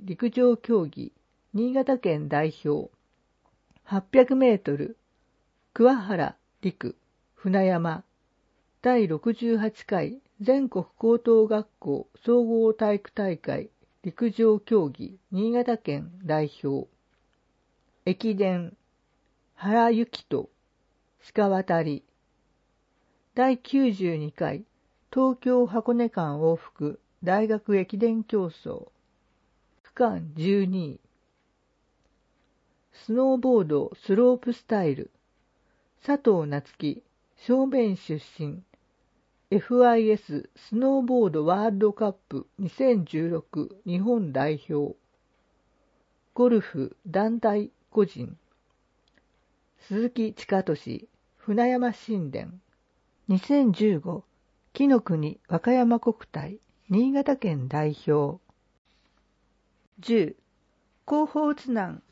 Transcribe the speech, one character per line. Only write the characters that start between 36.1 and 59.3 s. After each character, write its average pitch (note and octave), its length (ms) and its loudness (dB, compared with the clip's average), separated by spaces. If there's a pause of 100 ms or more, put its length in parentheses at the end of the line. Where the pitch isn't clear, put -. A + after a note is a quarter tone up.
藤 E3+ 260 2
夏 C#3+ 280 -8
樹、 - 260 -6 (340)
正 C4 300 0
面 A#3 300 0
出 D#3 260 -8 (160)
身。 D#3+ 240 -10 (880)
エ G3+ 80 2
フ B3 300 4
ア A#3 80 4
イ A3 140 2
エ G#3 80 4
ス - 380 -10
ス - 200 -8
ノ C4+ 240 2
ー - 20 -2
ボ A#3+ 260 2
ー - 20 0
ド D3+ 140 -2
ワ F#3 200 0
ー A3+ 60 2
ル G3 80 -4
ド G#3 140 2
カ G#3 180 -2
ッ - 20 -8 (160)
プ - 180 -10 (120)
二 F#3+ 100 -6
千 A#3+ 360 0
十 D#3+ 240 -4
六 - 580 -8
日 F3 120 -2
本 G3+ 340 -2
代 C#3+ 360 -2
表。 D3 260 -4 (1400)
ゴ B3 140 4
ル A3+ 120 4
フ - 360 -8 (100)
団 G#3+ 340 -2
体 G#3 300 -2 (200)
個 G#3 140 2
人。 - 320 -14 (1400)
鈴 A3+ 320 -4
木 A3 240 -4
千 - 120 -20
佳 F#3+ 160 0
俊、 - 460 -8 (300)
船 A#3 300 0
山 B3 240 0
新 F#3 380 -6
田。 A#2 180 -10 (800)
二 F#3 140 2
千 C#4 320 2
十 G3+ 280 2
五、 F3 220 -10 (520)
紀 C#4 120 2
の C4 140 6
国 D#3 480 -4
和 E3+ 100 0
歌 A#3+ 140 0
山 A#3+ 260 4
国 A3+ 160 0 (160)
体、 D#3+ 300 -12 (280)
新 A#3+ 240 2
潟 C#4 240 0
県 D3 320 -4
代 D3+ 280 -2 (100)
表。 D3+ 320 0 (1600)